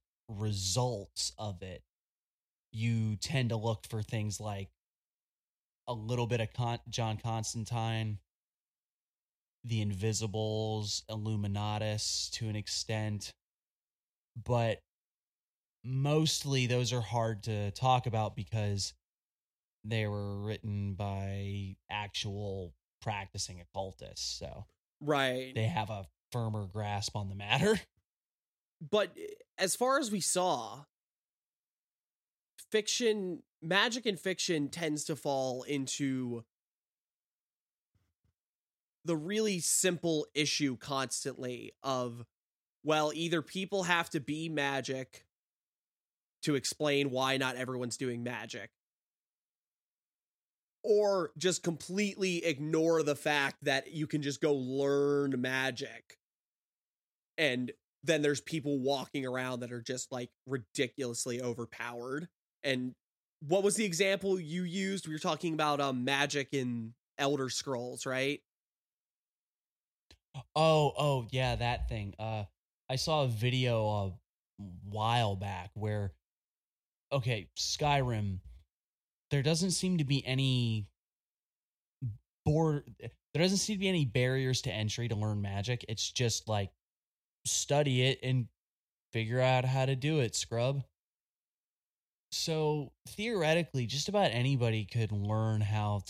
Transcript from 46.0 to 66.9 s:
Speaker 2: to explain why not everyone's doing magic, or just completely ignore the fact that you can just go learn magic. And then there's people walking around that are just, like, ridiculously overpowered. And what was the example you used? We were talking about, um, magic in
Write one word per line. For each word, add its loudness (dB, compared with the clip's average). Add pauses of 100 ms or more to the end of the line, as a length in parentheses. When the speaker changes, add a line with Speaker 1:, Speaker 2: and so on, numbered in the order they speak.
Speaker 2:
to 0
explain 0
why 2
not 0
everyone's -4
doing -4
magic, -8 (2000)
or 4
just 2
completely 0
ignore 4
the 2
fact 2
that 0
you -2
can 0
just -4
go 4
learn 2
magic. -4 (1200)
And 2 (320)
then 2
there's 2
people -2
walking -2
around -4
that -8
are -8
just, -8
like, -6 (180)
ridiculously -4
overpowered. -6 (360)
And -2 (460)
what 4
was 4
the 2
example 2
you -4
used? -2
We -6
were -6
talking 0
about, 2
um, 0
magic 2
in -2 (260)